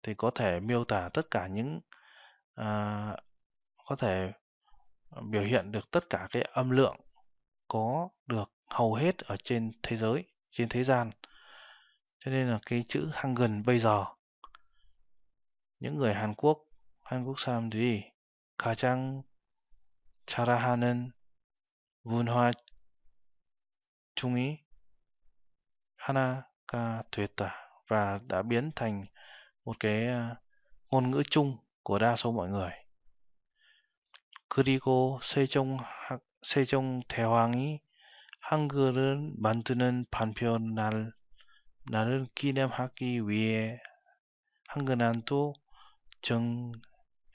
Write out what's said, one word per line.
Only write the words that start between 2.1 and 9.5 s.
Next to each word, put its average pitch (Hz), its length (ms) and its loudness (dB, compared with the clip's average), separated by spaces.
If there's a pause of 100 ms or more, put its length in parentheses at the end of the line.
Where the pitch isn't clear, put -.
à, 104 600 -4 (680)
có 143 100 -4
thể 92 360 0 (1000)
biểu 107 140 2
hiện 101 280 0
được 107 200 -6
tất - 180 0
cả 92 220 -2
cái 117 100 0
âm 127 280 -2
lượng 127 260 4 (720)
có 127 420 -2 (180)
được 110 240 -4 (180)
hầu 113 240 2
hết 160 240 0
ở - 200 -8
trên 113 340 -2 (120)